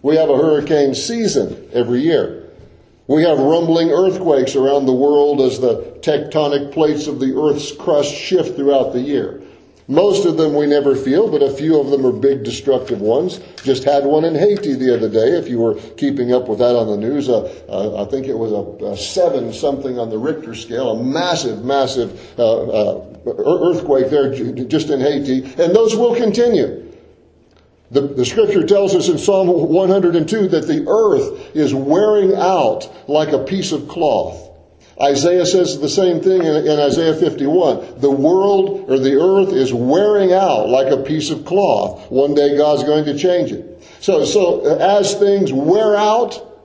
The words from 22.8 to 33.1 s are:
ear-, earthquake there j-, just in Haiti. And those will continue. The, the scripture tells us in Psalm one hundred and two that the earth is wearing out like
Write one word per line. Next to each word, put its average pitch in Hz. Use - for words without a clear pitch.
ear-, 160
earthquake 135
there 143
j-, -
just 151
in 135
Haiti. 131
And 170
those 220
will 233
continue. 220
The, 139
the 127
scripture 349
tells 202
us 175
in 175
Psalm 190
one 175
hundred 180
and 156
two 202
that 156
the 156
earth 202
is 147
wearing 185
out 170
like 151